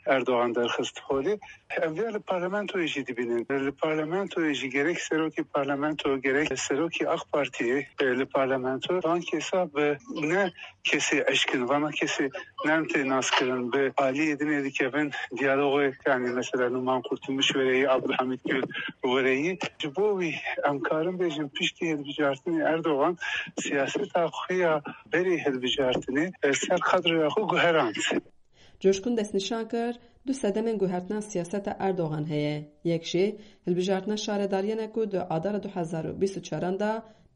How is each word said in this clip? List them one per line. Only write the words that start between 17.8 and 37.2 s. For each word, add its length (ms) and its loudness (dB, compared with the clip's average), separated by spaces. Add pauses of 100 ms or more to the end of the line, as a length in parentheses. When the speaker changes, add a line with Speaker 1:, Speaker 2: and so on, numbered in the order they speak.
Speaker 1:
Abdülhamit 540 0
Gül 200 0 (420)
vereyi. 540 2 (200)
Ji 160 -6
bo 260 2
wî 140 -2 (340)
em 100 0
karin 400 0
bêjin 300 -2
piştî 360 -4
hilbijartinê 800 0 (100)
Erdogan, 440 2 (420)
siyaseta 640 0
xwe 300 -4
ya 260 2 (300)
berê 320 2
hilbijartinê, 880 0 (120)
e, 100 4
ser 260 0
kadroya 480 2
xwe 140 0
guherand. 540 2 (840)
Speaker 2:
Coşkun 380 2
destnîşan 520 -2
kir, 300 -2 (280)
du 60 2
sedemên 440 0
guhertina 440 -2
siyaseta 580 -4
Erdogan 500 0
heye. 420 -2 (120)
Yek 220 0
jî 320 0 (300)
hilbijartina 460 0
şaredariyê 640 0
ne 140 -4
ku 200 -2
di 80 0
adara 440 -2
du 60 -8
hezar 360 -4
û 160 -4
bîst 160 0
û 60 -10
çaran 360 -2
da 260 -2 (300)